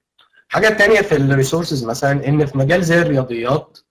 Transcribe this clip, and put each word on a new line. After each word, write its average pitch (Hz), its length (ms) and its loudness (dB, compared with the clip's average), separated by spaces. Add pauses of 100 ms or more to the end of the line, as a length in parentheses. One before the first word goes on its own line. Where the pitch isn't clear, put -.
(500)
حاجة 202 200 2
تانية 214 320 2
في 165 140 0
الريسورسز 135 680 0
مثلًا 139 420 -2
ان 147 180 2
في 139 120 -6
مجال 160 260 0
زي 170 180 2
الرياضيات، 135 760 -2 (140)